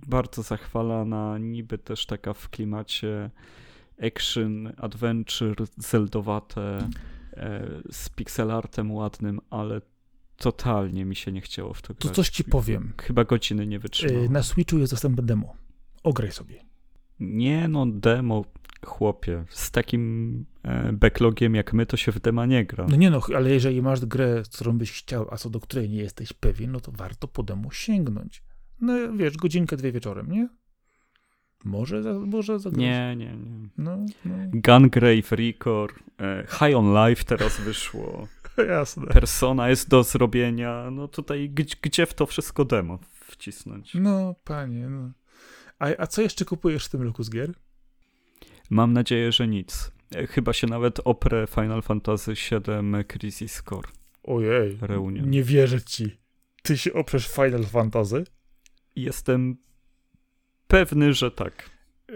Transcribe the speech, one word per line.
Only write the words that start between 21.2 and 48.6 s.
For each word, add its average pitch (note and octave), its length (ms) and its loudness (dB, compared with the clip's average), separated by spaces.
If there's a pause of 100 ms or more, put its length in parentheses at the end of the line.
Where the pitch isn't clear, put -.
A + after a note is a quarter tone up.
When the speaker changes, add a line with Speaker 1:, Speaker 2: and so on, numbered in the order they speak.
Speaker 1:
jak G#2+ 180 0
my, A2+ 140 4
to - 100 -2
się - 160 0
w G#2+ 80 -4
dema A#2 260 2
nie B2 180 4
gra. F2 240 -6
Speaker 2:
No C#3+ 80 6
nie F3+ 140 8
no, C#3 100 4
ch-, - 160 -2
ale C3 140 4
jeżeli B2+ 320 4
masz C3 240 0
grę, A#2+ 360 0 (100)
którą A#2 260 0
byś A2+ 140 -4
chciał, - 380 -6
a A#2 60 -8
co A#2 140 -10
do A2+ 100 -6
której A2+ 300 -4
nie G#2+ 120 -4
jesteś G#2 300 -10
pewien, G#2+ 400 0
no B2+ 80 -6
to - 120 -12
warto G#2+ 360 -10
po - 140 -6
demo G2+ 280 -8
sięgnąć. D3+ 720 -2 (380)
No A#3+ 360 0
wiesz, D#3 200 0
godzinkę, E3 400 0
dwie C3 160 -2
wieczorem, A2 400 -6
nie? A#3 160 0 (1160)
Może G#2+ 380 -4
za, A3 100 -4
może G3+ 460 -4
za G3 120 -8
Speaker 1:
Nie, B2 460 0
nie, A#2 200 -10
nie. A2+ 320 -12 (100)
Speaker 2:
No, E3 180 -4 (280)
no. F3+ 100 -6 (180)
Speaker 1:
Gungrave A#2+ 800 8
Record, A2 640 -2 (260)
e, G2 280 -6
High D3 280 4
on G#2 180 6 (140)
Life A#2+ 160 2
teraz G#2+ 360 0
wyszło. G#2+ 680 -8 (120)
Speaker 2:
<laughs> - 280 0
Jasne. - 380 -2
Speaker 1:
Persona B2+ 600 6
jest B2+ 200 4
do C3 140 10
zrobienia. A#2+ 880 0
No C#3 180 -8
tutaj D3 420 -6
gdzie, C#3+ 320 -10
gdzie D#3+ 240 2
w - 80 -4
to D3 120 0
wszystko - 380 -2
demo F#2 340 0 (280)
wcisnąć? - 680 -14
Speaker 2:
No, F#3+ 400 0 (100)
panie, B2+ 440 -8
no. C3 220 -10 (680)
A, - 80 -2 (120)
a E3 80 -4
co - 160 0
jeszcze G3+ 220 0
kupujesz D#3+ 420 0
w - 20 -12
tym C3 140 -4
roku A#2 220 -4
z A2+ 60 -8
gier? B2 220 -4 (1160)